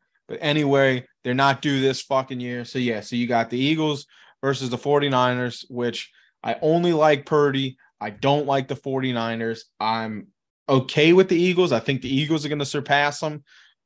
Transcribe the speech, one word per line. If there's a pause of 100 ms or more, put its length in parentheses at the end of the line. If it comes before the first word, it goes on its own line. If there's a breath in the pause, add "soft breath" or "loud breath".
(280)
But
anyway, (180)
they're
not
due
this
fucking
year.
So,
yeah,
so
you
got
the
Eagles (360 soft breath)
versus
the
forty-niners,
which (320 soft breath)
I
only
like
Purdy. (240 soft breath)
I
don't
like
the
forty-niners. (140)
I'm (400)
okay
with
the
Eagles.
I
think
the
Eagles
are
gonna
surpass
them. (420 soft breath)